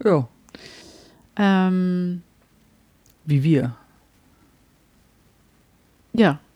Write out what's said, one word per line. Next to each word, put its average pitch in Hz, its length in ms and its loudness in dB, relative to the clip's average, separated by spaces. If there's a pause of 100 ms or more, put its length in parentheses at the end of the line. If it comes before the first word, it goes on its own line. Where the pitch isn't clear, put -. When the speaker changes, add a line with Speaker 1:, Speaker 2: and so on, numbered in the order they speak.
Speaker 1:
Ja. 156 240 0 (1120)
Speaker 2:
Ähm. 185 840 0 (1040)
Speaker 1:
Wie 143 180 0
wir. 139 320 0 (2500)
Speaker 2:
Ja, 190 260 2 (160)